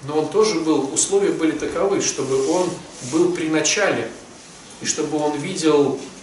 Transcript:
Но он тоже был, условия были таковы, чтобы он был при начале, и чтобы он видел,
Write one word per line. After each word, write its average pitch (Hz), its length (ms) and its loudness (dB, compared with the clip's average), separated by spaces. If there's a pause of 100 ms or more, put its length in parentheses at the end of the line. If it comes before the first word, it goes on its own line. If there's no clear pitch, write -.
Но 147 140 0
он 147 120 0
тоже 196 300 2
был, 143 340 2
условия 196 360 2
были 156 220 0
таковы, 190 480 0
чтобы 131 500 -2
он 180 200 2 (420)
был 175 200 4
при 156 180 -2
начале, 151 600 0 (720)
и - 60 -8
чтобы 151 320 -2
он 147 180 0
видел, 151 640 2 (220)